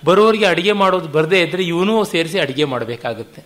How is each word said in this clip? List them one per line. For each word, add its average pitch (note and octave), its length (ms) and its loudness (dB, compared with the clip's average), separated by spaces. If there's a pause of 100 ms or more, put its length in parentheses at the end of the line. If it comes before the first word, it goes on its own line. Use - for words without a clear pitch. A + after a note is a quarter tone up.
ಬರೋರಿಗೆ G#3 400 4
ಅಡಿಗೆ F3+ 260 2
ಮಾಡೋದು F#3 360 0
ಬರದೇ D#3 340 2
ಇದ್ರೆ F3 220 -2
ಇವನೂ F#3+ 400 0
ಸೇರಿಸಿ E3 360 -2
ಅಡಿಗೆ C#3 240 -2
ಮಾಡಬೇಕಾಗುತ್ತೆ. A#2 840 -6